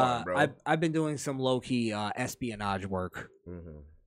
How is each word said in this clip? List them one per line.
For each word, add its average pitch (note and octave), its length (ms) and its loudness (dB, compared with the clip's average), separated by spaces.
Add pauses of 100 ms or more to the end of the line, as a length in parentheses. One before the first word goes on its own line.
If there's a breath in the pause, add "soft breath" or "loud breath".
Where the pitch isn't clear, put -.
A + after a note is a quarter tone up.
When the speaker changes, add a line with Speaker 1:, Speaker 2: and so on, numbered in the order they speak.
(180)
Speaker 1:
on, A2+ 60 -4
bro. F2+ 120 0
Speaker 2:
I've, C#3+ 160 4 (140)
I've D#3+ 140 2
been E3 120 2
doing D3+ 240 0
some C3+ 220 -4
low-key, B2+ 560 2
uh, G#2 220 -2
espionage G#2 680 -2
work. F#2 460 -4 (180)
Speaker 1:
Mm-hmm. E2+ 300 -12 (280)